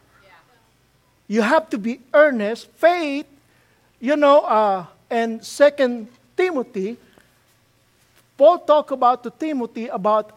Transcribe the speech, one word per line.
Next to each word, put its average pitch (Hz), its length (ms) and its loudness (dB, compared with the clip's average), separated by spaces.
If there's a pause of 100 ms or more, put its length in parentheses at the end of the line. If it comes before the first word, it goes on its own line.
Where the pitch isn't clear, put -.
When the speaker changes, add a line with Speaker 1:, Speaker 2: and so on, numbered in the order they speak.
(240)
Speaker 1:
Yeah. - 60 -20 (1000)
Speaker 2:
You 214 140 -2
have 311 300 0
to 277 60 -6
be 226 220 -8 (140)
earnest. 233 560 0 (100)
Faith, 311 480 0 (720)
you 277 160 -2
know, 294 260 4
uh, 208 440 0 (240)
and 226 340 -4
Second 262 640 0 (300)
Timothy, 240 580 -4 (1400)
Paul 339 220 6
talked 294 320 0
about 254 320 0
to 233 80 -10
Timothy 247 580 -8
about 214 480 -2